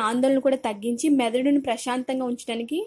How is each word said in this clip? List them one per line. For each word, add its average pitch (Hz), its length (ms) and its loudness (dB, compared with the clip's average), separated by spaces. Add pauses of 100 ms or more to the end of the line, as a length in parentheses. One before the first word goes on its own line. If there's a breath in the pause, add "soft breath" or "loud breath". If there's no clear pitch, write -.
ఆందోళన 262 380 2
కూడా 262 220 2
తగ్గించి 233 400 -2 (100)
మెదడును 262 480 2
ప్రశాంతంగా 254 640 -2
ఉంచడానికి 240 560 -6